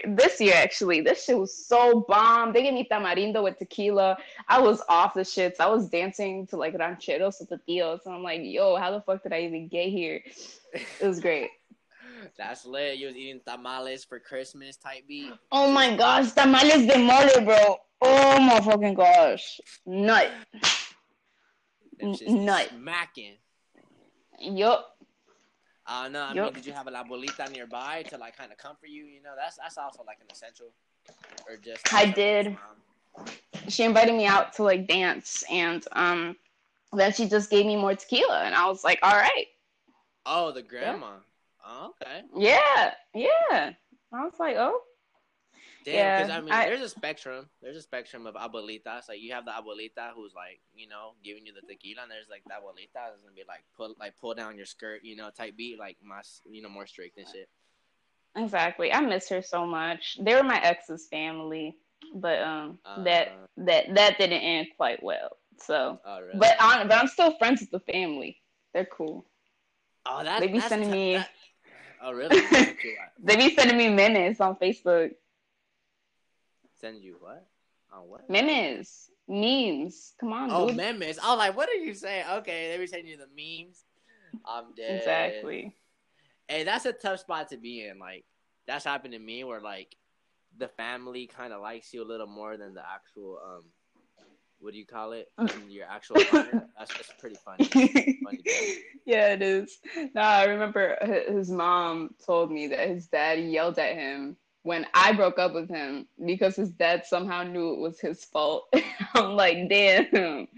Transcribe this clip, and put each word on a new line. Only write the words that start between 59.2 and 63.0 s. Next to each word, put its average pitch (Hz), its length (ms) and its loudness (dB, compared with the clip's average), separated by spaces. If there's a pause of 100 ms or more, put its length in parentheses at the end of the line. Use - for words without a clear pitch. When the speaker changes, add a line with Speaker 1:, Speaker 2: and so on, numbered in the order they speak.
Speaker 1:
her 185 120 -4
so 175 240 -6
much. 165 540 -8
They 220 160 2
were 269 80 6
my 247 180 0
ex's 170 460 -4
family, 160 720 -10 (360)
but, 170 280 -2
um, 156 380 -8 (240)